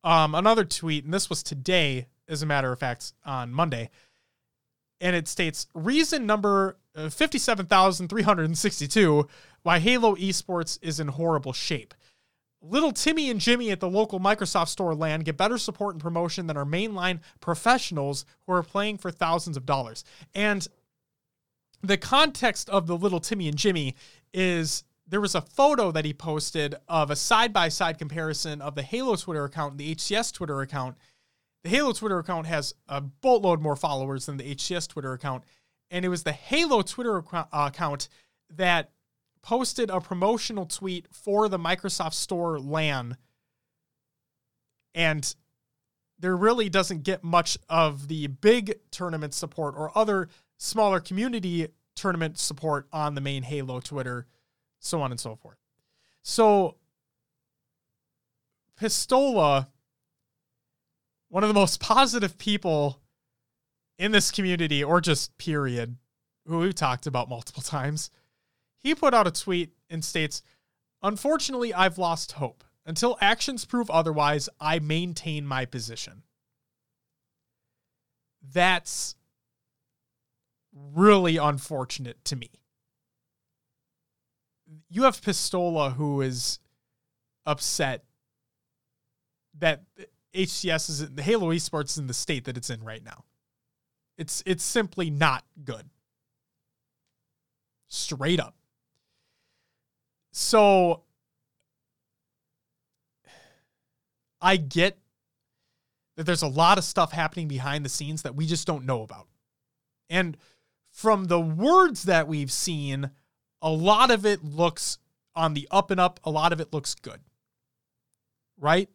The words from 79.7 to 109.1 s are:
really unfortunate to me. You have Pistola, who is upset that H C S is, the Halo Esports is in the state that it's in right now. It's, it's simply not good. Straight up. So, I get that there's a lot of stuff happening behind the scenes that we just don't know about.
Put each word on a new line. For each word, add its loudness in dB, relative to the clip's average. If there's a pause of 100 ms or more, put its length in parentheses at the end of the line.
really 6
unfortunate -4
to -4
me. -12 (2500)
You -2
have 4
Pistola, 0
who 0
is -4 (880)
upset -4 (1500)
that 0 (500)
H 0
C -4
S 0
is, -6
the -12
Halo 2
Esports -4
is -6
in -8
the -8
state -4
that -8
it's -10
in -10
right -14
now. -20 (920)
It's, -8
it's -2
simply -2
not 0 (200)
good. -12 (2000)
Straight -2
up. -8 (1800)
So, 6 (3500)
I 4
get 0 (1200)
that -6
there's 0
a 0
lot 6
of -4
stuff 0
happening -4
behind -4
the -8
scenes -8
that -10
we -2
just -2
don't -4
know -2
about. -18 (800)